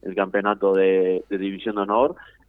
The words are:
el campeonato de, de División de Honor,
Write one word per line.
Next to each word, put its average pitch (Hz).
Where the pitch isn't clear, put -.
el 95
campeonato 101
de, 95
de 98
División 98
de 101
Honor, 117